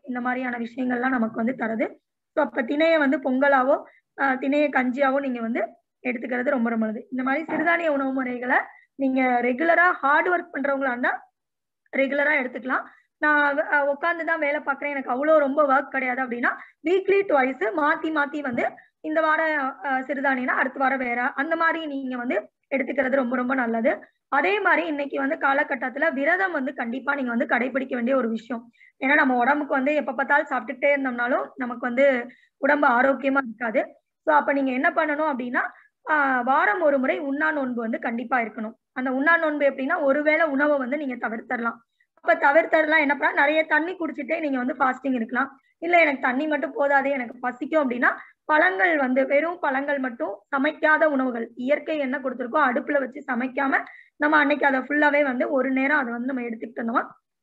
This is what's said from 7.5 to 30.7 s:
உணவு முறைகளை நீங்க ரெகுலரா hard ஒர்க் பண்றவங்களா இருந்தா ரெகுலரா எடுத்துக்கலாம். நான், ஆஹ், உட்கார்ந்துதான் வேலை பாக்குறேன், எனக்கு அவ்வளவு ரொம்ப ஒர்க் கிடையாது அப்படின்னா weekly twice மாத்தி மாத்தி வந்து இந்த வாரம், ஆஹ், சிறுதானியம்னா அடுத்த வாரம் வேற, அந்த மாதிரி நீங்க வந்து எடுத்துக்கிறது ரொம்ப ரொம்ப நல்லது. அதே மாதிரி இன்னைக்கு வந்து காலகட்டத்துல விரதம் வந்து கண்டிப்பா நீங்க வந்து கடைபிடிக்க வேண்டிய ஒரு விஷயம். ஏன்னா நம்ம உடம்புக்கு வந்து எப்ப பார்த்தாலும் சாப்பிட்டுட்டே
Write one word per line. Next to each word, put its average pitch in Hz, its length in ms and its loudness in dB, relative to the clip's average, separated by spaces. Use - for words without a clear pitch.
உணவு 277 220 0
முறைகளை 254 460 -2
நீங்க 262 220 0
ரெகுலரா 330 540 4
hard 320 340 2
ஒர்க் 349 240 -2
பண்றவங்களா 269 380 -2
இருந்தா 254 220 -2
ரெகுலரா 277 420 0
எடுத்துக்கலாம். 254 500 -4
நான், 302 180 4
ஆஹ், 294 200 2
உட்கார்ந்துதான் 330 560 -2
வேலை 294 160 0
பாக்குறேன், 285 340 -4
எனக்கு 269 180 -4
அவ்வளவு 294 320 4
ரொம்ப 277 220 2
ஒர்க் 277 280 2
கிடையாது 254 280 -2
அப்படின்னா 240 280 -2
weekly 381 380 2
twice 269 420 0
மாத்தி 320 360 0
மாத்தி 294 320 -2
வந்து 247 220 -2
இந்த 311 180 -2
வாரம், 311 340 2
ஆஹ், 262 200 -2
சிறுதானியம்னா 269 540 -2
அடுத்த 262 220 -2
வாரம் 262 260 0
வேற, 240 160 -2
அந்த 320 220 -2
மாதிரி 330 300 0
நீங்க 269 300 -6
வந்து 247 200 -4
எடுத்துக்கிறது 269 460 0
ரொம்ப 247 200 0
ரொம்ப 247 180 -2
நல்லது. 226 360 0
அதே 294 280 2
மாதிரி 330 260 2
இன்னைக்கு 285 320 -4
வந்து 277 180 -2
காலகட்டத்துல 277 760 -2
விரதம் 339 400 0
வந்து 285 220 -4
கண்டிப்பா 254 400 -4
நீங்க 262 160 -4
வந்து 233 160 0
கடைபிடிக்க 254 480 -2
வேண்டிய 240 220 0
ஒரு 240 120 0
விஷயம். 233 340 -8
ஏன்னா 269 140 2
நம்ம 277 220 4
உடம்புக்கு 277 380 2
வந்து 269 200 0
எப்ப 277 200 -2
பார்த்தாலும் 285 360 0
சாப்பிட்டுட்டே 262 400 -2